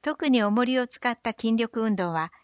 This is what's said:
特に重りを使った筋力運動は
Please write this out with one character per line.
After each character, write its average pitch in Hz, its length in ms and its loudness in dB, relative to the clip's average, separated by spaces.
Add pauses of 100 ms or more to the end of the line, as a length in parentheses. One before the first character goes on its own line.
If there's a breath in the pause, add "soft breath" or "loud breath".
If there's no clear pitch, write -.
特 302 280 -2
に 240 140 4
重 208 220 2
り 254 140 0
を 247 80 -2
使 - 220 -6
っ 233 120 -6
た 233 100 -4
筋 226 240 0
力 226 260 -2
運 220 140 0
動 180 160 -2
は 165 200 -4 (120 soft breath)